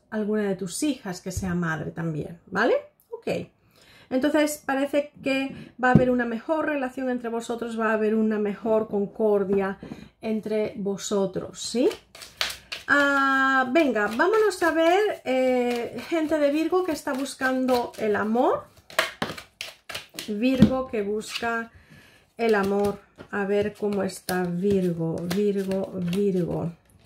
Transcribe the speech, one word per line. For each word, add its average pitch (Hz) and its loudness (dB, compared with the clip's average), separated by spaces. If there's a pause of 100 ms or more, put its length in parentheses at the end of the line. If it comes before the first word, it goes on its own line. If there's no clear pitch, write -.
(100)
alguna 214 0
de 196 0
tus 185 -6
hijas 247 -4
que 185 -8
sea 180 -4
madre 165 -4
también, 165 -6
¿vale? 214 2 (360)
Ok. 466 -10 (800)
Entonces 294 0
parece 277 0 (100)
que 269 -4 (100)
va 254 4
a 247 6
haber 254 8
una 247 2
mejor 302 -2
relación 262 -4
entre 240 -4
vosotros, 226 -6
va 220 2
a - 2
haber 214 2
una 220 2
mejor 220 0
concordia 202 2 (420)
entre 214 -2
vosotros, 196 -4
¿sí? 254 2 (1000)
Ah, 269 4
venga, 240 4
vámonos 370 2
a 320 4
ver, 339 4
eh, 247 0
gente 311 0
de 285 4
Virgo 320 2
que 330 -2
está 294 -4
buscando 262 0
el 214 0
amor. 240 2 (1600)
Virgo 254 2
que 214 -4
busca 226 -4 (640)
el 226 2
amor. 202 0 (300)
A 202 -2
ver 202 0
cómo 208 -2
está 185 -4
Virgo, 175 0 (200)
Virgo, 196 -2 (220)
Virgo. 175 0 (340)